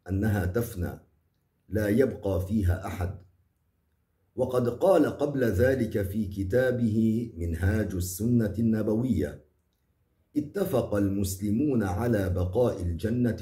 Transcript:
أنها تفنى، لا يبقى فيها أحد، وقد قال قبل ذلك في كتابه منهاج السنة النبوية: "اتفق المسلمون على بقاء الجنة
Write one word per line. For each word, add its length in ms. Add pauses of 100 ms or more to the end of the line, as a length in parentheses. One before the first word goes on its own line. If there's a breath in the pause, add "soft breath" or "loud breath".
أنها 360
تفنى، 540 (680)
لا 180
يبقى 600
فيها 400
أحد، 360 (1120)
وقد 340
قال 360
قبل 380
ذلك 580
في 240
كتابه 1120
منهاج 580
السنة 640
النبوية: 840 (920)
"اتفق 580
المسلمون 880
على 460
بقاء 520
الجنة 600